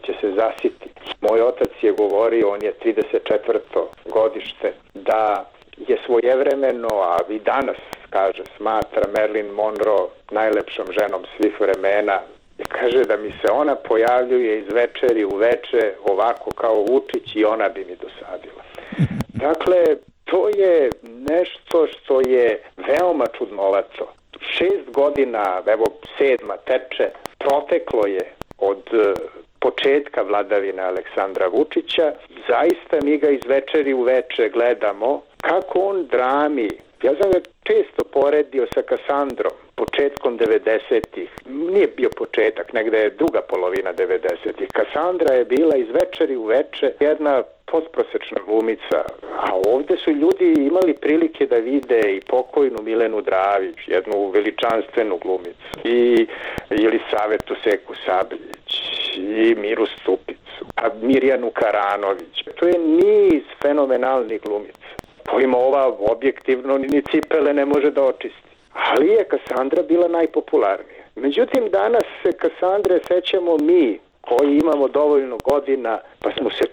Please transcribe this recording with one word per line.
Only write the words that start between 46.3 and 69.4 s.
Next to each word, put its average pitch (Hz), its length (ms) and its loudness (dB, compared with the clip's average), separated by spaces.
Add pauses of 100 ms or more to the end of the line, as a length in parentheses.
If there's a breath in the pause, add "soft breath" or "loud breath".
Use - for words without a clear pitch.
u 113 100 -6
veče 127 540 0
jedna 147 440 2 (280)
potprosečna 160 760 -4
glumica, 110 540 0 (380)
a 101 120 -2 (160)
ovde 143 320 2
su - 140 0
ljudi 170 460 4
imali 160 440 2
prilike 156 440 2
da 123 100 2
vide 123 440 2 (160)
i 95 60 -6
pokojnu 127 600 0
Milenu 110 400 0
Dravić, 95 560 0 (100)
jednu 98 420 0
veličanstvenu 107 880 0
glumicu, 90 520 -6 (140)
i 120 440 4 (420 loud breath)
Jelisavetu 107 960 0
Seku 101 300 -2 (120)
Sabljić, 92 640 -4 (480)
i 110 380 2
Miru 107 300 -2
Stupicu, - 760 -6 (140)
a 117 140 -2 (120)
Mirjanu 127 500 2
Karanović. 101 840 -2 (200)
To 170 120 0
je 175 120 2
niz 170 640 4 (180)
fenomenalnih 127 800 0
glumica, 104 460 -8 (420)
kojima 127 280 2
ova 131 420 2
objektivno 127 800 0
ni 139 240 0 (100)
cipele 151 420 2
ne 143 120 0
može 143 260 2
da 143 120 2
očisti. - 460 -4 (240)
Ali - 340 0
je 214 160 4
Kasandra 139 600 -2